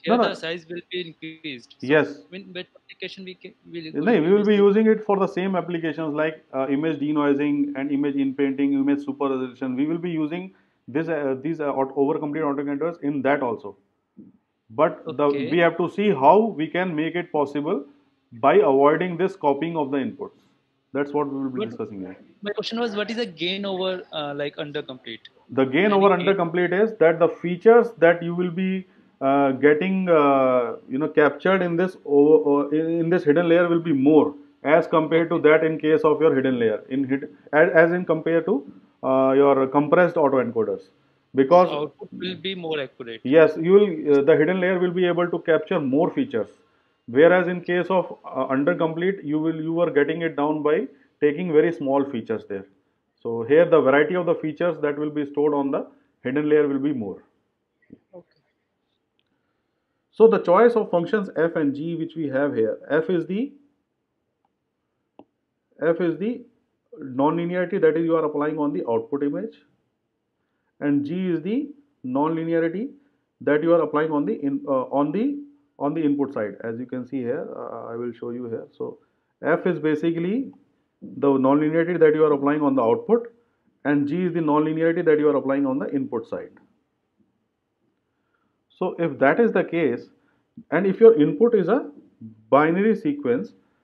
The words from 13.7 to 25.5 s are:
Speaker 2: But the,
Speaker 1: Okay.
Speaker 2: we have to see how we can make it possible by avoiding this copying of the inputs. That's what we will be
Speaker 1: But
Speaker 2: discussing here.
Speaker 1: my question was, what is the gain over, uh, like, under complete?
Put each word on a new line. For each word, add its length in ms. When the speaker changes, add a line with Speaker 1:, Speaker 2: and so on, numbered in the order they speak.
Speaker 2:
But 340
the, 200
Speaker 1:
Okay. 260
Speaker 2:
we 80
have 200
to 100
see 220
how 280
we 60
can 260
make 220
it 160
possible 520
by 240
avoiding 600
this 200
copying 400
of 140
the 80
inputs. 440
That's 200
what 160
we 120
will 100
be 100
Speaker 1:
But 100
Speaker 2:
discussing 300
here. 160
Speaker 1:
my 100
question 280
was, 160
what 140
is 60
the 100
gain 400
over, 360
uh, 220
like, 240
under 240
complete? 460